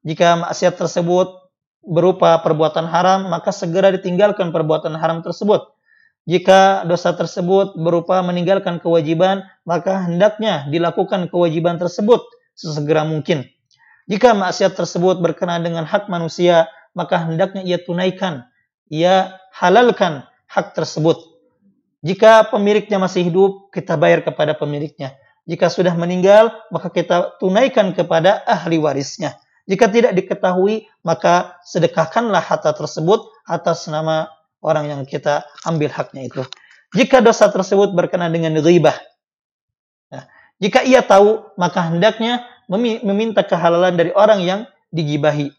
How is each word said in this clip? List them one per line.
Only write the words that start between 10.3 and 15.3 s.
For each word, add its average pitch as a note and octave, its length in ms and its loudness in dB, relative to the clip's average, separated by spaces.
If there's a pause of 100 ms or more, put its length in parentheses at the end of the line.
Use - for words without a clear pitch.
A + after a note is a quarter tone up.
dilakukan E3+ 640 -2
kewajiban E3+ 480 -2
tersebut G#3 460 0 (340)
sesegera D3+ 480 -2
mungkin. D#3 400 -4 (600)
Jika G#3 320 2
maksiat F#3 400 -2
tersebut F3+ 400 0
berkenaan E3+ 480 -4